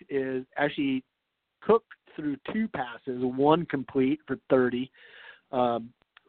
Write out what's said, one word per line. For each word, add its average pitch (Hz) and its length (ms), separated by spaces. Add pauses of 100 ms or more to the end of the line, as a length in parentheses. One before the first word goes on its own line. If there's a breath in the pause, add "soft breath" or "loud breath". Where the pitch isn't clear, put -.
is 131 360 (120)
actually 139 460 (600)
Cook 226 200 (320)
threw 147 220 (160)
two 220 160
passes, 123 560
one 143 420
complete 135 580
for 131 140 (100)
thirty. 127 440 (580 loud breath)
Um, 120 420 (360)